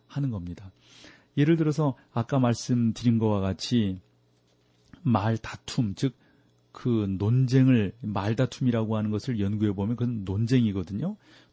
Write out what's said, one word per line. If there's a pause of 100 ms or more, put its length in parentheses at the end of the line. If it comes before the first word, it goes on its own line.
하는
겁니다. (680)
예를
들어서 (160)
아까
말씀드린
것과
같이 (1000)
말다툼,
즉 (580)
그 (120)
논쟁을,
말다툼이라고
하는
것을
연구해
보면
그건
논쟁이거든요. (360)